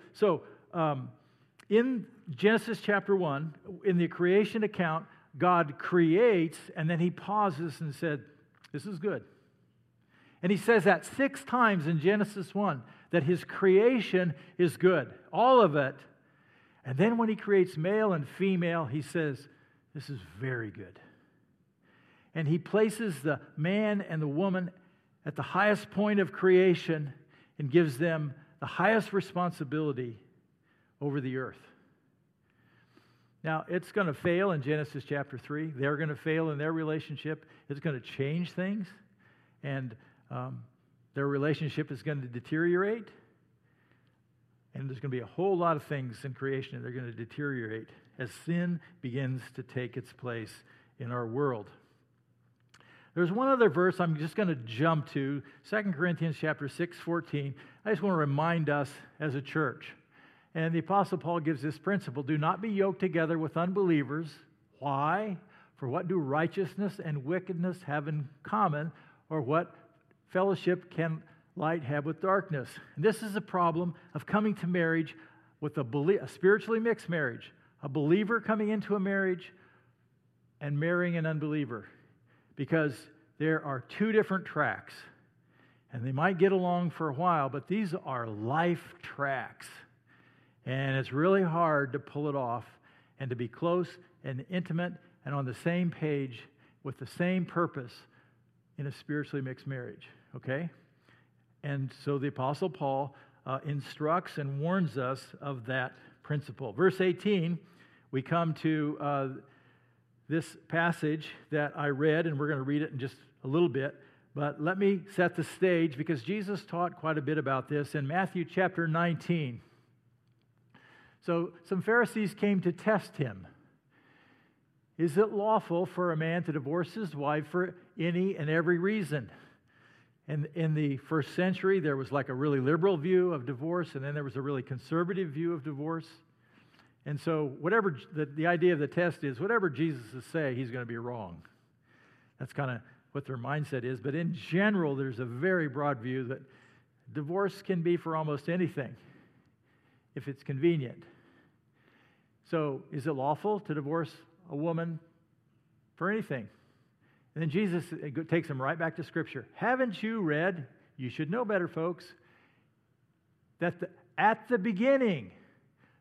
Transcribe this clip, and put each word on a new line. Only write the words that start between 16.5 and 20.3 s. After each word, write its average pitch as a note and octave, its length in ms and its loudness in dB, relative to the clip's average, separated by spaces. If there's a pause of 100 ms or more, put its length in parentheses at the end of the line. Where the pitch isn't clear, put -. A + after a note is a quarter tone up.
And C3 120 -4
then A3+ 220 4
when A3+ 100 2
he A3 80 0
creates F#3+ 400 4
male G3+ 360 2
and D3 140 0
female, F3 600 0
he C#3 160 -4
says, D3+ 460 -2 (460)
"This B2+ 140 -12
is C3 120 -8 (180)